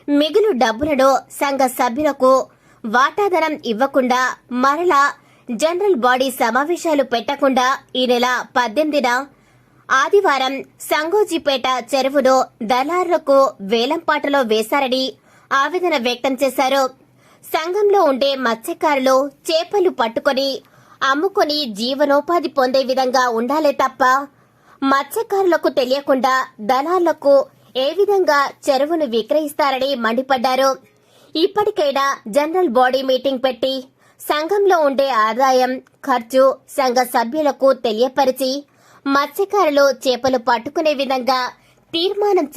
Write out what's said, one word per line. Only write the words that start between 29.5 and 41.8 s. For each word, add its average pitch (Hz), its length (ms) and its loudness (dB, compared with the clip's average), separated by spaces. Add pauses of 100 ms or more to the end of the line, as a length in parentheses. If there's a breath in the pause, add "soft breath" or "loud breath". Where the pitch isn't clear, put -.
మండిపడ్డారు. 262 640 0 (680 soft breath)
ఇప్పటికైనా 320 680 0 (300)
జనరల్ 320 420 0
బాడీ 254 320 2
మీటింగ్ 262 340 -2
పెట్టి 262 300 -2 (560 soft breath)
సంఘంలో 359 480 2 (100)
ఉండే 269 200 -2 (180)
ఆదాయం, 254 480 2 (340)
ఖర్చు 254 380 0 (320)
సంఘ 254 260 2 (100)
సభ్యులకు 269 600 0 (120)
తెలియపరిచి 254 640 0 (680 soft breath)
మత్స్యకారులు 294 720 2 (200)
చేపలు 254 340 0 (100)
పట్టుకునే 294 520 0
విధంగా 254 380 -2 (540 soft breath)